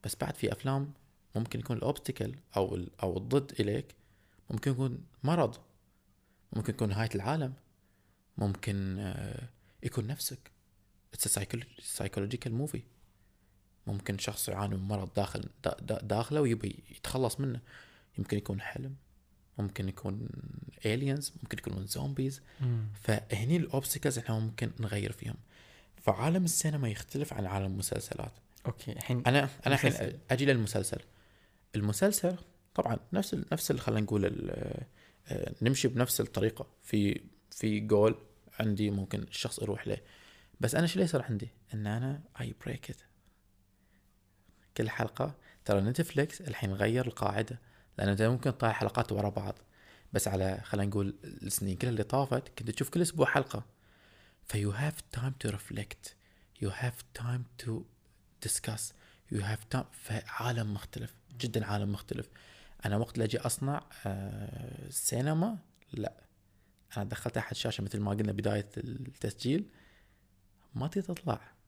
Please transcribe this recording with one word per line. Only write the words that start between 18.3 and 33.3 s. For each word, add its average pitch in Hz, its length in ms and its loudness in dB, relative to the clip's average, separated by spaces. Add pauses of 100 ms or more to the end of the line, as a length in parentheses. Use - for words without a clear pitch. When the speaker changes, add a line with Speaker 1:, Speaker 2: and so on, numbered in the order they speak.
Speaker 1:
يكون 98 240 -2
حلم، 135 340 -8 (640)
ممكن 98 320 -2
يكون 101 400 -6 (500)
aliens، 135 520 0 (120)
ممكن - 140 -6
يكونون - 280 -4
zombies. 135 560 -2 (200)
Speaker 2:
مم. 117 260 2 (140)
Speaker 1:
فهني 110 560 2
الأوبستكلز 139 600 0
إحنا 113 220 0
ممكن 113 400 -2
نغير 101 320 0
فيهم. - 240 -6 (640)
فعالم 151 420 4
السينما 151 460 2
يختلف 139 440 -4
عن 101 120 -2
عالم 98 200 2
المسلسلات. - 680 -2 (340)
Speaker 2:
أوكي، 127 260 -4
الحين 123 360 0
Speaker 1:
أنا، 135 220 6 (180)
أنا 135 80 6
الحين 135 160 6
Speaker 2:
مسلسل. - 280 -2 (120)
Speaker 1:
أجي 131 140 4
للمسلسل. 113 540 4 (760)
المسلسل 180 600 2 (380)
طبعًا - 240 2 (140)
نفس 196 200 2